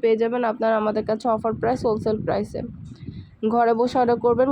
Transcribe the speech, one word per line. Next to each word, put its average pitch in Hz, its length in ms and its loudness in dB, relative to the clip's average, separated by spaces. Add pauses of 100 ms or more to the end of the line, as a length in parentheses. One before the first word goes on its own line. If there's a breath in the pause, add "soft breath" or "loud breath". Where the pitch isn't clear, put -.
পেয়ে 226 140 4
যাবেন 233 280 0
আপনারা 226 320 0
আমাদের 214 280 0
কাছে 220 240 -4
অফার 220 260 0
প্রাইস, 233 300 -2
হোলসেল 220 380 0
প্রাইসে। - 380 -4 (880 loud breath)
ঘরে 233 260 4
বসে 247 240 0
অর্ডার 240 200 2
করবেন, 240 340 2